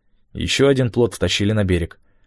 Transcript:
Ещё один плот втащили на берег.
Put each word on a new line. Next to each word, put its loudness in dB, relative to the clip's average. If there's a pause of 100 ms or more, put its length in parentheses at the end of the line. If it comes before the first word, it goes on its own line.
(340)
Ещё 0
один 2
плот 0
втащили -2
на 0
берег. -2 (280)